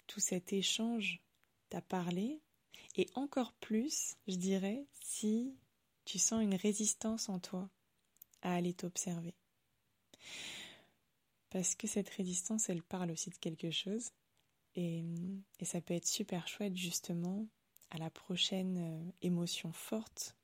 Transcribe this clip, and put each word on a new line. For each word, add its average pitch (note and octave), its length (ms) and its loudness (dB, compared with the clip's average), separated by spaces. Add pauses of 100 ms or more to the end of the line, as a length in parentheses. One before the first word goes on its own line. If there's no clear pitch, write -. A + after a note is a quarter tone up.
tout - 140 -8
cet F#3 340 0
échange G3+ 680 2 (460)
t'a F3 140 -6
parlé, F#3 580 0 (560)
et - 180 4
encore C4 380 0
plus, - 640 0 (100)
je F#3 100 0
dirais, G3 500 2 (160)
si A#3 520 0 (520)
tu - 120 -2
sens A3+ 240 6
une G3 120 6
résistance G#3 760 2
en F#3+ 100 0
toi F#3 300 -4 (720)
à F3+ 140 2
aller F3 180 2
t'observer. F3 640 -4 (2250)
Parce F#3 240 0
que - 120 -4
cette G#3 240 0
résistance, F#3+ 580 0
elle E3+ 140 0
parle F3+ 280 -2
aussi D#3+ 200 -4
de - 60 -12
quelque E3 340 -2
chose, G#3 400 0 (640)
et, E3 280 0 (560)
et F#3 60 -6
ça F3 160 -2
peut F3 140 -2
être E3+ 120 0
super F3+ 400 0
chouette G3 300 -2
justement F3+ 720 0 (420)
à E3+ 60 -6
la D#3+ 140 -4
prochaine, F#3 640 0
euh, E3 340 -2 (120)
émotion F3 500 2
forte - 720 -6